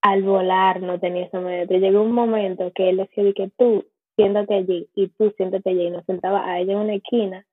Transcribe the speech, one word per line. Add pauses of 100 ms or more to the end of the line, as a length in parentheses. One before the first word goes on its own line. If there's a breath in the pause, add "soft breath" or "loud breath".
Al
volar
no
tenía
ese
maestro.
Llegó
un
momento
que
él
decía
de
que,
"Tú, (320)
siéntate
allí,
y
tú,
siéntate
allí."
Y
nos
sentaba
a
ella
en
una
esquina